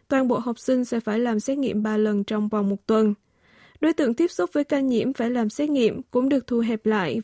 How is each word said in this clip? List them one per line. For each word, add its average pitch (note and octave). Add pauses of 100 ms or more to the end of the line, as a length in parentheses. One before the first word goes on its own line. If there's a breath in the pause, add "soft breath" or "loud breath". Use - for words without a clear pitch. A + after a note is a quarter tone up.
toàn C4
bộ A#3+
học A#3
sinh B3+
sẽ A#3+
phải G#3+
làm A#3
xét C4+
nghiệm A3
ba G#3+
lần G#3
trong G#3+
vòng G#3
một G3
tuần. A3 (680 soft breath)
Đối D#4+
tượng B3+
tiếp E4+
xúc F4
với D4
ca C#4+
nhiễm B3+
phải A#3
làm A#3
xét D4
nghiệm C4
cũng B3+
được C4+
thu A#3+
hẹp A3+
lại G#3+